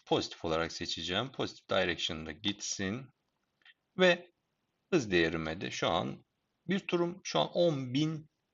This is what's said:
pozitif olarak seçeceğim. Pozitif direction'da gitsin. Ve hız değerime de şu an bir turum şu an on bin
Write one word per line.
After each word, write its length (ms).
pozitif 400
olarak 260
seçeceğim. 600
Pozitif 380
direction'da 600
gitsin. 840
Ve 340
hız 180
değerime 500
de 100
şu 180
an 360
bir 120
turum 440
şu 160
an 140
on 400
bin 360